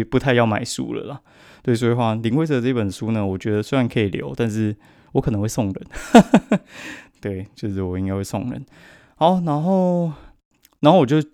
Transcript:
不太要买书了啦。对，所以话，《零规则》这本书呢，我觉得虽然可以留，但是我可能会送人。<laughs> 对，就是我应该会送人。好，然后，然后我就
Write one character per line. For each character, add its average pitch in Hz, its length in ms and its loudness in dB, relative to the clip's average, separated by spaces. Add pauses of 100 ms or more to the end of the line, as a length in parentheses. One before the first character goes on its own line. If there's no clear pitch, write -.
不 127 160 -2
太 127 140 2
要 120 120 4
买 110 200 0
书 123 280 -8
了 117 100 -8
啦。 - 180 -14 (400)
对， 127 120 0
所 117 160 0
以 120 40 4
话， 117 280 0
《零 113 140 0
规 160 100 2
则》 147 160 0
这 127 120 0
本 107 180 -2
书 107 200 -6
呢， 107 140 0
我 95 120 -2
觉 110 140 -4
得 104 120 0
虽 139 140 -4
然 123 100 2
可 117 140 -2
以 101 80 0
留， 131 260 -8
但 117 140 0
是 107 260 -2 (380)
我 135 80 0
可 131 100 -2
能 107 80 -2
会 104 80 -2
送 107 240 -2
人。 - 160 -12 (640)
<laughs> 208 80 2 (600)
对， 95 340 -6
就 110 140 -8
是 95 120 -4
我 90 160 -2
应 95 80 -2
该 95 80 -2
会 98 80 -2
送 101 280 -6
人。 135 160 -10 (500)
好， 180 300 2
然 151 180 -2
后， 180 480 0 (720)
然 147 100 6
后 185 80 8
我 147 60 6
就 151 160 2 (120)